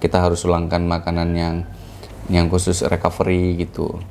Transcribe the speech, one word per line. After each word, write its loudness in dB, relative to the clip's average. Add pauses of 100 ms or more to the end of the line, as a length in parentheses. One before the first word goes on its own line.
kita 2
harus 2
sulangkan 0
makanan 0
yang, 0 (720)
yang 4
khusus 2
recovery 2
gitu. -6